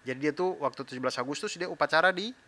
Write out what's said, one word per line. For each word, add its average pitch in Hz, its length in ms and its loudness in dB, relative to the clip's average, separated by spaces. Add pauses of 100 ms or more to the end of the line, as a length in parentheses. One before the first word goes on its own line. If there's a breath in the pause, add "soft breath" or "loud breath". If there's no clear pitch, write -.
Jadi 127 160 -6
dia 143 160 0
tuh 180 240 0
waktu 135 320 -4
tujuh 127 160 -6
belas 131 160 0
Agustus 143 320 -4
dia 170 160 -6
upacara 160 400 4
di, 190 240 0 (160)